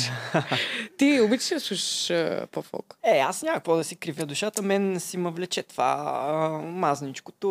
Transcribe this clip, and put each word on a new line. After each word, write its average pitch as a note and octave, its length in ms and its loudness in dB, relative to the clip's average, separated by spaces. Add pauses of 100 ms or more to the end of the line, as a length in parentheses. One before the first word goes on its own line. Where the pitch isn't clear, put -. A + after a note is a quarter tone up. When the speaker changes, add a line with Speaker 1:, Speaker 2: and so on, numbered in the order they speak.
(320)
Speaker 1:
<laughs> E3+ 640 -2
Speaker 2:
Ти C#4 240 6
обичаш A3 300 2
ли F4+ 40 0
да C#4+ 60 -2
слушаш, - 500 -4
а, E3+ 360 0
по-фолк? - 480 -8 (100)
Speaker 1:
Е, F#3 140 6
аз C#3+ 240 0
няма D#4+ 120 0
какво E3 220 2
да D#3+ 60 2
си F3 120 -8
кривя D#3+ 300 -6
душата. G3+ 360 -4
Мен G3 380 2
си - 180 -8
ме F3 140 -2
влече F3+ 320 -6
това, C3 320 2 (280)
а, D#3 260 0 (100)
мазничкото, D3+ 920 -2